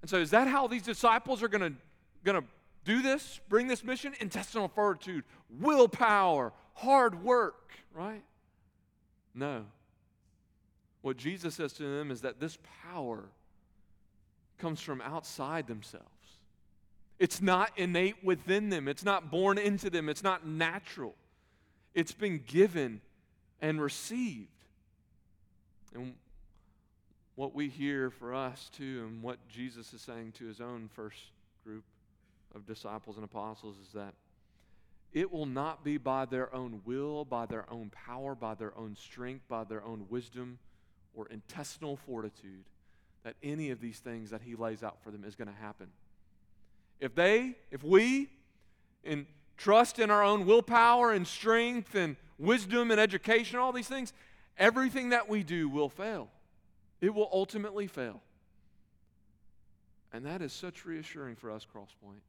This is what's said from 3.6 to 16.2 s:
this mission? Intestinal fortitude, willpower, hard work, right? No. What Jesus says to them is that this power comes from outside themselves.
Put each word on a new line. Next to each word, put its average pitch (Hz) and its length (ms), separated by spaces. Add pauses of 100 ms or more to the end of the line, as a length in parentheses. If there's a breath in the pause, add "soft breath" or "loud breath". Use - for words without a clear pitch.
this 247 160
mission? 262 380
Intestinal 196 480
fortitude, 185 560 (240 soft breath)
willpower, 202 1040 (200 loud breath)
hard 233 480
work, 226 520 (200)
right? 202 300 (1120)
No. 127 300 (1400)
What 131 160
Jesus 165 380
says 151 180
to 156 100
them 143 280
is 117 100
that 123 180
this 156 180 (320)
power 120 360 (1300)
comes 160 220
from 131 220
outside 151 680
themselves. 107 400 (1120)